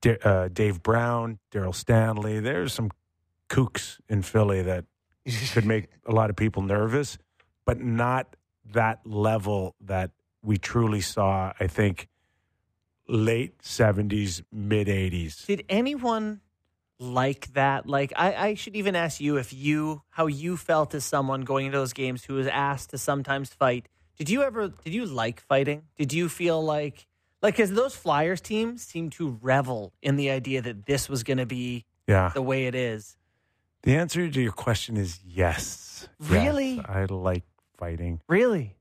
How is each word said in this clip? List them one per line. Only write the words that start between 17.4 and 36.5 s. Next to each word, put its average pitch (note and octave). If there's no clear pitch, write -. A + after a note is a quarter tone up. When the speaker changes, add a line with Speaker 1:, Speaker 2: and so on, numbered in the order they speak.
Speaker 3:
that? C#3
Like, C#3
I, F3+
I G3
should G3+
even G3+
ask E3
you D3
if C3
you, D3+
how E3
you D#3+
felt D#3
as C#3
someone C3+
going C3+
into C#3
those C3
games B2+
who C#3
was C3+
asked C#3
to C#3+
sometimes C#3
fight. B2
Did D3+
you B3+
ever, A3+
did -
you A#3
like A#2+
fighting? C#3+
Did C#3+
you E3+
feel E3
like, D3+
like, G#3
'cause G#3
those A#3+
Flyers D#3+
teams A3+
seem E3
to C3+
revel B2+
in C#3
the C#3
idea C3
that A2
this C#3
was C3+
gonna B2+
be B2
Speaker 1:
Yeah. F#2+
Speaker 3:
the C#3
way C3
it B2
is. A2+
Speaker 1:
The C3
answer E3+
to C3+
your A2+
question -
is F#2
yes. -
Speaker 3:
Really? C4